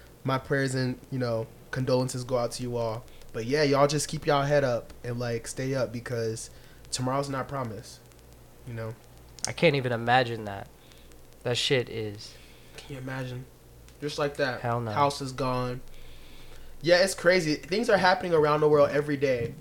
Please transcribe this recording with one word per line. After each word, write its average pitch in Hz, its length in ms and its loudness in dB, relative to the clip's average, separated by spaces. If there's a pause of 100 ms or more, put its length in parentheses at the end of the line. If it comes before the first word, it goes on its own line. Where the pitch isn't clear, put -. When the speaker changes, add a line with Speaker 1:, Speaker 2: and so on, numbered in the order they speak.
(240)
Speaker 1:
My 135 140 0
prayers 135 360 0
and, 127 240 -2 (120)
you 135 80 -4
know, 117 280 -2 (240)
condolences 127 540 0
go 123 140 -2
out 120 140 0
to 123 100 -8
you 120 140 -4
all. 113 280 -4 (280)
But 113 140 -8
yeah, 143 160 2
y'all 139 240 6
just 143 220 0
keep 151 180 -6
y'all 143 160 4
head 143 220 4
up 120 280 -2 (120)
and, 120 140 -6
like, 117 280 -4
stay 131 280 -4
up, 117 180 -2
because 117 580 -6 (400)
tomorrow's 135 400 -2
not 131 180 -4
promised, 113 520 -8 (680)
you 120 80 -10
know? 113 200 -8 (520)
Speaker 2:
I 113 60 -6
can't 156 240 4
even 127 160 0
imagine 117 520 2
that. 98 240 -10 (760)
That 123 120 0
shit 127 320 2
is 107 460 -8 (420)
Speaker 1:
Can - 200 -14
you - 40 -12
imagine? 131 460 -8 (560)
Just 143 160 -6
like 143 180 -2
that. 127 240 -2
Speaker 2:
Hell 120 200 0
no. 113 100 -4
Speaker 1:
House 143 320 2
is 131 100 -6
gone. 127 480 -2 (1000)
Yeah, 170 180 6
it's 175 160 4
crazy. 170 420 4
Things 214 340 -2
are 202 60 8
happening 185 380 4
around 151 260 6
the 151 80 6
world 143 220 6
every 143 260 0
day, 127 440 0